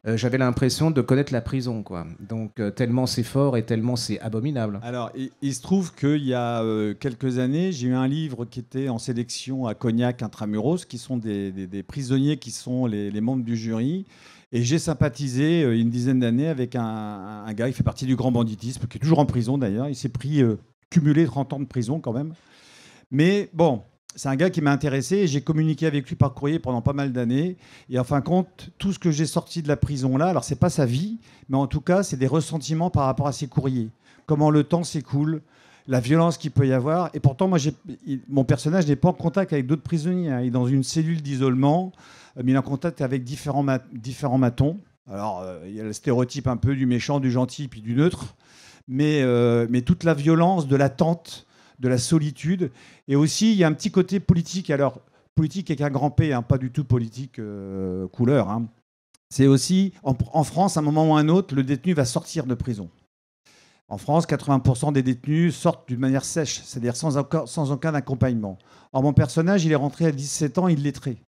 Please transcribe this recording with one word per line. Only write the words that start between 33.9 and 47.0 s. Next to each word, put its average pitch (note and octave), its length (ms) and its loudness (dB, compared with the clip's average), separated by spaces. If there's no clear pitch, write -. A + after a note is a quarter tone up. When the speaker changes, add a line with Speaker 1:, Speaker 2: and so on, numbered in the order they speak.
Speaker 2:
Comment D3+ 240 4
le D3+ 120 6
temps E3+ 220 0
s'écoule, D3+ 580 -2
la B2+ 140 2
violence E3 380 2
qu'il D3+ 120 -6
peut C#3 160 4
y C3 60 2
avoir. D#3 400 0
Et D#3 80 -6
pourtant, C#3 280 2
moi, F3+ 100 2
j'ai, C#3+ 160 0
il, C3+ 220 -6
mon C3+ 160 2
personnage D3+ 420 2
n'est C#3+ 100 2
pas F3 120 4
en F3 40 4
contact F3+ 400 -2
avec C#3 140 -2
d'autres C#3+ 160 -2
prisonniers, E3+ 480 -2
hein. B2+ 100 -2
Il B2+ 60 -2
est B2 40 0
dans B2 160 0
une C3+ 160 2
cellule D#3+ 380 -2
d'isolement, C#3+ 720 2
euh, C3 80 -8
mais C3 80 4
il - 20 4
est C3+ 40 4
en C3+ 40 2
contact C#3 380 -6
avec C3 240 -2
différents C#3+ 380 -4
ma-, C3 200 0
différents B2+ 460 -4
matons. C3+ 400 2
Alors, G2+ 300 -8
euh, F#2 260 -12
il G2+ 80 -14
y G#2+ 60 -10
a A2 40 -8
le G#2+ 80 -6
stéréotype B2 540 -2
un B2+ 100 0
peu C3+ 180 0
du C3 120 0
méchant, B2 340 0